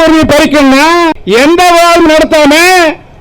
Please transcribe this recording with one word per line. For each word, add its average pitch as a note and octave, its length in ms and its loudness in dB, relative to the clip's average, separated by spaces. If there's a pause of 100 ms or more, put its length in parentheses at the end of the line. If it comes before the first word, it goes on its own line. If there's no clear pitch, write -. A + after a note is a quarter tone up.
உரிமை D#4+ 200 0 (100)
பறிக்கணும்னா C#4+ 520 0 (560)
எந்த E4+ 200 0 (120)
விவாதம் E4+ 400 2
நடத்தாம D#4 400 0 (680)